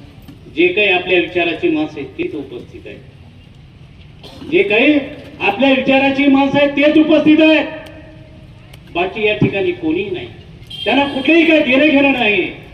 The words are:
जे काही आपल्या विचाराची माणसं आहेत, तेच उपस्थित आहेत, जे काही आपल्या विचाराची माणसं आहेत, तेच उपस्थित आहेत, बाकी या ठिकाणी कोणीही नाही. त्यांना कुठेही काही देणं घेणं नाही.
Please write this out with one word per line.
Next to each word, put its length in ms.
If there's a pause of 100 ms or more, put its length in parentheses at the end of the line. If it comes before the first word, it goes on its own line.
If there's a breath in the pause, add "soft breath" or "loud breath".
(560)
जे 120
काही 200
आपल्या 300
विचाराची 500
माणसं 320
आहेत, 80 (100)
तेच 160
उपस्थित 520
आहेत, 120 (1500)
जे 120
काही 380 (400)
आपल्या 300
विचाराची 560
माणसं 320
आहेत, 120
तेच 280
उपस्थित 420
आहेत, 260 (1300)
बाकी 320
या 80
ठिकाणी 380
कोणीही 380
नाही. 160 (580)
त्यांना 200
कुठेही 420
काही 160
देणं 260
घेणं 240
नाही. 380 (240)